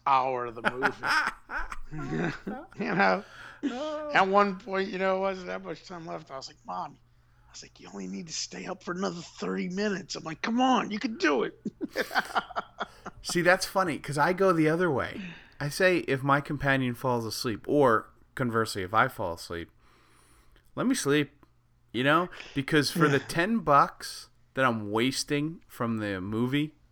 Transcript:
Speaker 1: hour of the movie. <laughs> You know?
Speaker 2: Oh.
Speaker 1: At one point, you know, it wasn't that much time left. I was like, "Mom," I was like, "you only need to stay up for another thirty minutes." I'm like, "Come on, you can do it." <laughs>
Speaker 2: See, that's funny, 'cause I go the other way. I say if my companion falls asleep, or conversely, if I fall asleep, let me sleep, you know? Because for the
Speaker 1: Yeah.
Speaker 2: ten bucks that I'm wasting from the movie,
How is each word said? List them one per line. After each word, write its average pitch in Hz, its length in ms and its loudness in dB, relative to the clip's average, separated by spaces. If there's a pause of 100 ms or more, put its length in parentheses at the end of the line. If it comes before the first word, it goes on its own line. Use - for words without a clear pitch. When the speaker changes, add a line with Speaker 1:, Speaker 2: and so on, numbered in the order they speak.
Speaker 1:
hour 131 400 2
of 117 80 -8
the 113 160 -2
movie. 127 220 0 (1000)
<laughs> 156 400 -4 (460)
You - 160 -4
know? 190 300 4 (400)
Speaker 2:
Oh. 294 500 -6
Speaker 1:
At 190 140 6
one 202 300 4
point, 190 320 -4
you 190 80 -8
know, 190 180 2
it 190 40 -2
wasn't 185 280 -4
that 190 160 -8
much 175 220 -12
time 170 200 -12
left. 170 240 -12
I 135 60 -12
was - 120 -12
like, 151 80 -20 (100)
"Mom," 180 300 -8 (520)
I - 40 -20
was - 100 -18
like, - 180 -20
"you 175 120 -18
only 196 140 -10
need 185 220 -8
to 156 40 -12
stay 180 340 -8
up 185 160 -8
for 185 100 -6
another 180 280 -4
thirty 185 480 -4
minutes." 190 480 -2
I'm - 80 -10
like, 160 160 -8
"Come 226 220 0
on, 254 280 2
you 208 80 -4
can 226 200 -4
do 294 240 2
it." - 180 -6 (340)
<laughs> - 1300 -6
Speaker 2:
See, - 200 0
that's 180 240 4
funny, 175 320 0
'cause 143 200 -6
I 156 140 4
go 190 200 4
the 160 160 4
other 165 220 2
way. 113 300 -2 (400)
I 147 80 -4
say 185 300 4 (100)
if 131 140 0
my 143 180 4
companion 135 540 0
falls 120 320 0
asleep, 107 420 -4
or 123 380 6 (280)
conversely, 113 480 0
if 101 120 -6
I 120 140 6
fall 92 260 -6
asleep, 85 360 -10 (1040)
let 156 120 -2
me 180 80 2
sleep, 143 500 0 (480)
you 117 100 -2
know? 165 280 4 (240)
Because 139 360 2
for 156 180 4
the 139 100 4
Speaker 1:
Yeah. - 100 -2
Speaker 2:
ten 220 300 0
bucks - 680 2 (260)
that 131 100 2
I'm 110 260 0
wasting 143 800 0
from 117 300 -2
the 101 220 -2
movie, 127 520 0 (200)